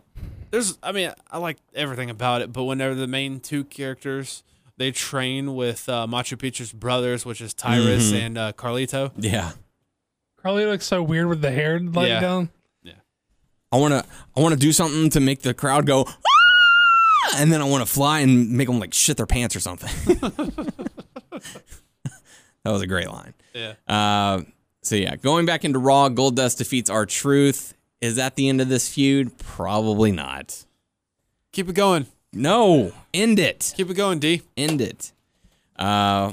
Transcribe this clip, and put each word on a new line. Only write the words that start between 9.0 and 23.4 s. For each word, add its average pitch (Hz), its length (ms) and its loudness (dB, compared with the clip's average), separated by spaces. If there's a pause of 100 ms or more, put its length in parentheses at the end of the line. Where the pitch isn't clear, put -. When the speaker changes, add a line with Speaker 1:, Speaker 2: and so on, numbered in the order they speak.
Speaker 2:
Yeah. 101 360 -4 (920)
Speaker 3:
Carlito 208 280 -2
looks 196 160 -4
so 180 160 -2
weird 165 240 0
with 165 140 -2
the 143 100 0
hair 156 300 -2
let 175 280 0
Speaker 1:
Yeah. 113 120 0
Speaker 3:
down. 180 280 0 (360)
Speaker 1:
Yeah. 85 80 -20 (800)
Speaker 2:
I 120 40 2
wanna, 143 280 4 (320)
I 131 40 2
wanna 160 140 4
do 143 160 4
something 156 400 2
to - 100 2
make 135 220 2
the 127 100 0
crowd 143 320 0
go, 139 220 4
"Ah!" 1077 1300 4
and 151 140 4
then 156 80 2
I 143 40 -2
wanna 139 220 0
fly 147 340 0
and 123 320 6
make 123 160 0
'em, 123 100 0
like, 92 160 -6
shit - 220 0
their 107 100 -4
pants 120 300 -2
or 90 40 -8
something. - 300 -8 (300)
<laughs> - 1200 -8 (1200)
That 107 80 -2
was 98 100 -2
a 92 40 -6
great 92 220 -4
line. - 240 -16 (220)